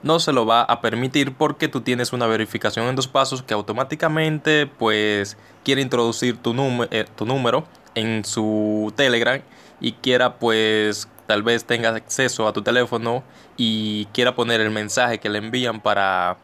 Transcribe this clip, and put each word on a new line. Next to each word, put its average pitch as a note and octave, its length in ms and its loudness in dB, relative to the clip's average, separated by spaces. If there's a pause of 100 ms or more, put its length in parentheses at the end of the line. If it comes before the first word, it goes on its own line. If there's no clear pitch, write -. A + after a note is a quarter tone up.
no D#3+ 180 2
se D#3 120 0
lo B2 120 4
va A2+ 180 4
a - 180 0
permitir C3 540 0
porque D3+ 340 -2
tú C#3 120 -4
tienes B2 320 -2
una A#2+ 140 0
verificación A2 600 -2
en C3 80 -2
dos C3 120 -4
pasos C3 340 0
que A2 120 -4
automáticamente, D3+ 1120 0
pues, G#2+ 720 0 (280)
quiere C3+ 160 2
introducir A#2+ 560 0
tu A#2+ 160 -2
nume-, B2 380 0
eh, A2 160 -2 (100)
tu A2 80 -6
número B2+ 400 0 (300)
en A2 300 -2
su G#2+ 720 -2
Telegram B2 440 2 (400)
y A#2+ 120 -4
quiera, B2 460 2
pues, G#2+ 720 0 (180)
tal G#2 160 2
vez A#2 220 0
tenga A#2 260 0
acceso A2+ 560 -2
a G#2+ 60 2
tu A2 100 -4
teléfono A#2 600 0 (320)
y G#2+ 560 -2
quiera B2 220 2
poner A#2 260 2
el G#2+ 100 2
mensaje A2 500 -2
que G#2+ 100 -4
le G#2 80 -2
envían A2+ 420 -4
para F#2+ 640 0